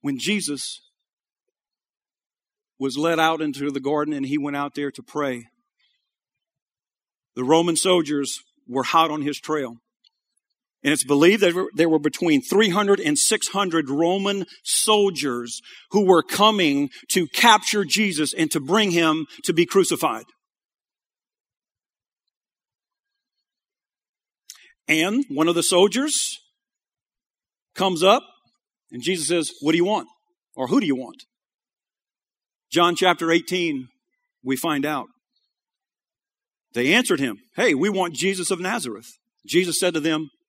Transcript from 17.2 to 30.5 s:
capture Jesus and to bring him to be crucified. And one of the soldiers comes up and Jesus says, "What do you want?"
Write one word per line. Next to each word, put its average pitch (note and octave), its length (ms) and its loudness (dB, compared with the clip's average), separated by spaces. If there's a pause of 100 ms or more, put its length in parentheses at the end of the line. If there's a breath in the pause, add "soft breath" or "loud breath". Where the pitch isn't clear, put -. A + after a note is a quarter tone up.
capture G#3+ 580 4
Jesus D3+ 480 -2
and D#3+ 180 -2
to D#3 80 -2
bring F#3 320 0
him D#3+ 340 0 (200 loud breath)
to F3+ 80 -2
be E3+ 120 2
crucified. D#3+ 600 0 (4000 loud breath)
And F#3 440 0
one D#3 180 0
of E3+ 80 0
the E3+ 80 -2
soldiers G#3 760 0 (1400)
comes F#3 300 0
up G#3+ 200 4 (680)
and B2 100 -14
Jesus D#3 280 -4
says, E3 220 -2 (100)
"What D3 100 0
do E3+ 60 2
you F3 80 2
want?" G3+ 220 -2 (480)